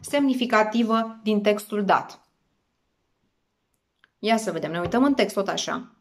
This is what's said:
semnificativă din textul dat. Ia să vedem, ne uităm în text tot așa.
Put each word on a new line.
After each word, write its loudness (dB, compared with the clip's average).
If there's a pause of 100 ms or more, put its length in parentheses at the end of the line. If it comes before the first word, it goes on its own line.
semnificativă 0
din 0
textul -2
dat. 0 (2000)
Ia 0
să -4
vedem, -4
ne -4
uităm 2
în 4
text 0
tot -2
așa. -6